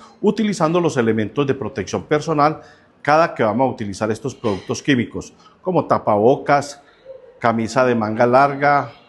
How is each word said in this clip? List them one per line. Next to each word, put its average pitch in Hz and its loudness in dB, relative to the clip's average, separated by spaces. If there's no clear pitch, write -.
utilizando 196 0
los 147 0
elementos 113 0
de 131 0
protección 104 -6
personal 151 0
cada 160 2
que 127 -2
vamos 117 0
a 123 -2
utilizar 107 -6
estos 113 -6
productos 104 -6
químicos, 113 -2
como 170 -2
tapabocas, 113 2
camisa 113 0
de 123 2
manga 110 0
larga, 139 2